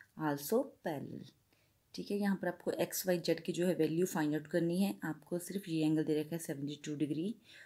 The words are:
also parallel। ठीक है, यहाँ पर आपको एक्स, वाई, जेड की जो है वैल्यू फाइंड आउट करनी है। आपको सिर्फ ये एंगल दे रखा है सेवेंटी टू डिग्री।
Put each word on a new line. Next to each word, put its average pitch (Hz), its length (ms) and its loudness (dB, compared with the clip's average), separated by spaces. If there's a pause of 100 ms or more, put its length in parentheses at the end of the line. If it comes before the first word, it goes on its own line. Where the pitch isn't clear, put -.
(280)
also 147 340 2 (220)
parallel। 147 400 -6 (680)
ठीक - 160 -8
है, 202 80 0
यहाँ 202 240 2
पर 180 60 0
आपको - 220 -4 (120)
एक्स, - 240 -2
वाई, 180 120 4
जेड 165 260 2
की 185 80 -2
जो 170 140 0
है 180 80 4
वैल्यू 160 320 4
फाइंड 151 280 2
आउट 151 120 -2
करनी 170 360 2
है। 196 120 2 (100)
आपको 165 340 -4
सिर्फ 196 300 -6
ये 160 180 2
एंगल 156 180 4
दे 151 160 2
रखा 156 160 -4
है - 20 -2
सेवेंटी 143 460 -6
टू 151 120 -4
डिग्री। 151 380 0 (320)